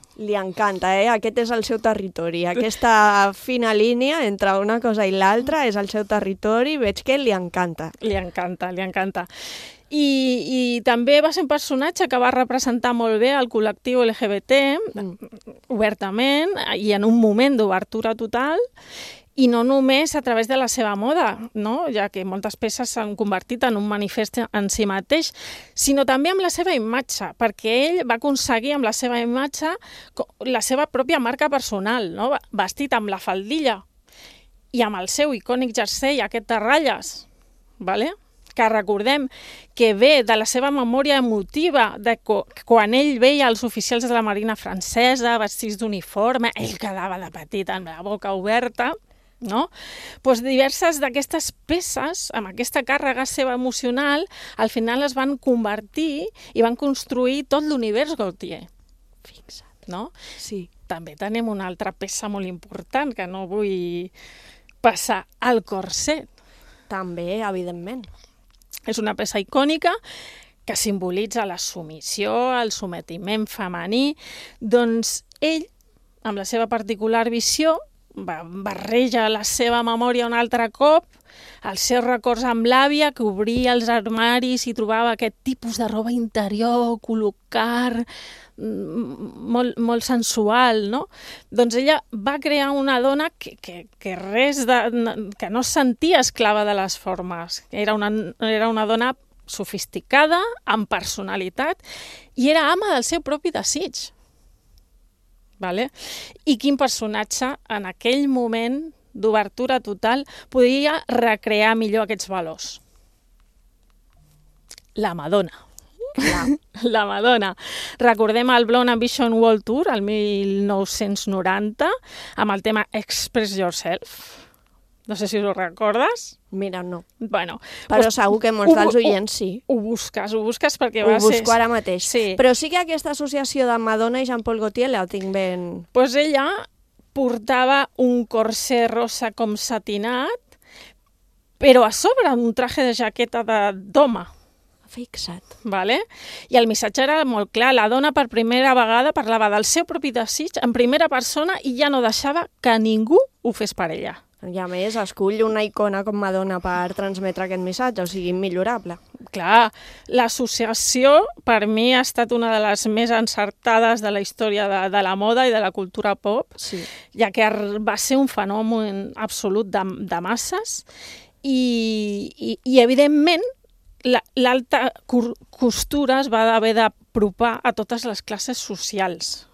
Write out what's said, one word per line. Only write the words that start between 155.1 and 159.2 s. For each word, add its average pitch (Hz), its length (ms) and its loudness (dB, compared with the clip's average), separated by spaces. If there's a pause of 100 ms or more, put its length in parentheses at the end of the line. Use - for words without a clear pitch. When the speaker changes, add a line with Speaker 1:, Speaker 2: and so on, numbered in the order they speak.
Speaker 1:
una 220 240 0
icona 202 380 0
com 208 100 -4
Madonna 190 480 -2
per 180 320 -2
transmetre 190 500 -4
aquest 185 160 -4
missatge, 196 440 -2
o - 20 -4
sigui, 180 240 -6
immillorable. 185 640 -2 (380)